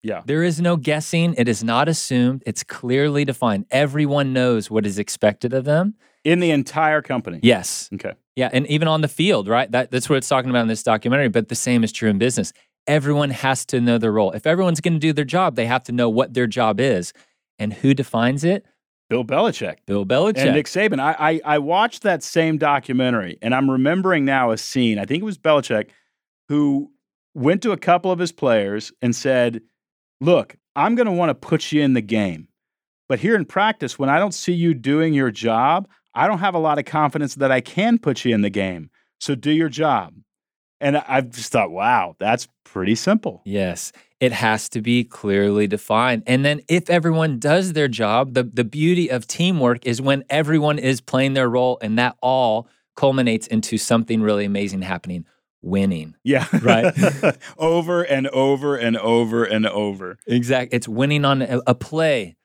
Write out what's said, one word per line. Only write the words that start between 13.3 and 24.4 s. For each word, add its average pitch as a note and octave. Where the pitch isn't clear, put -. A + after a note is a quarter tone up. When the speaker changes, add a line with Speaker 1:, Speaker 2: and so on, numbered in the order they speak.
Speaker 2:
has C3
to B2+
know A#2+
their A2
role. G#2
If -
everyone's E3+
gonna E3
do D#3
their D3
job, D#3+
they A#2+
have B2
to A#2+
know A#2+
what A#2
their B2
job A2
is. F2+
And G#2+
who C3+
defines C3
it? G3+
Speaker 1:
Bill A#2+
Belichick. C3
Speaker 2:
Bill G2+
Belichick. D3+
Speaker 1:
And C3+
Nick D3+
Saban. F#3
I, D3
I, D3+
I D3+
watched F3+
that F#3
same D#3+
documentary, B2+
and A#2
I'm C3+
remembering D#3
now C3